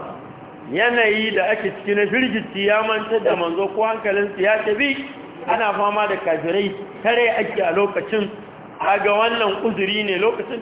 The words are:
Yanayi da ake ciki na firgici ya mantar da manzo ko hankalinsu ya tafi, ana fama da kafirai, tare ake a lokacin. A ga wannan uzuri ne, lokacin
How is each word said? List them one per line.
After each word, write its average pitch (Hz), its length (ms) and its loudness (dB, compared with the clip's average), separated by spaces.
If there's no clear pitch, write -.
Yanayi 220 640 2
da 202 160 2
ake 202 260 -2
ciki 202 180 0
na 208 120 2
firgici 208 600 0
ya 214 160 4
mantar 220 400 0
da 170 120 4
manzo 175 400 0
ko 214 80 2
hankalinsu 202 580 0
ya 214 220 4
tafi, 240 320 0
ana 226 260 2
fama 208 340 0
da 196 100 0
kafirai, 190 540 2
tare 233 260 4
ake 220 320 -2
a 175 120 2
lokacin. 196 560 0
A 196 200 4
ga 202 140 2
wannan 226 520 2
uzuri 208 380 0
ne, 190 140 0
lokacin 220 440 -2